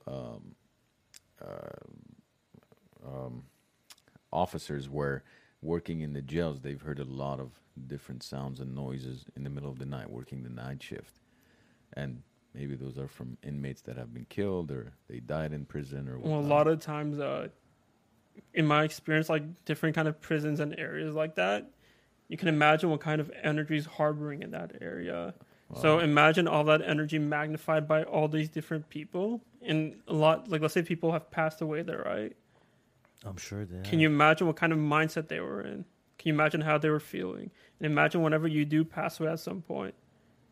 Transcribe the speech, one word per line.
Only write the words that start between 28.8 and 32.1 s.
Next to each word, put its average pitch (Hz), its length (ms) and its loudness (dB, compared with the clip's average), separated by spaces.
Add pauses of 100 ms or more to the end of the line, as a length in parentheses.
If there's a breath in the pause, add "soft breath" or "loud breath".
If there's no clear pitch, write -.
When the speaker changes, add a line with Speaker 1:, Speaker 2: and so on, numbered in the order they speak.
Speaker 2:
people. 190 540 -4 (200)
And 156 460 0
a - 40 -4
lot, 160 360 6
like, 160 120 0
let's 151 140 0
say 185 80 4
people 165 300 0
have 156 180 -4
passed 160 300 -2
away 156 220 -2
there, - 220 -6
right? - 320 -4 (880 soft breath)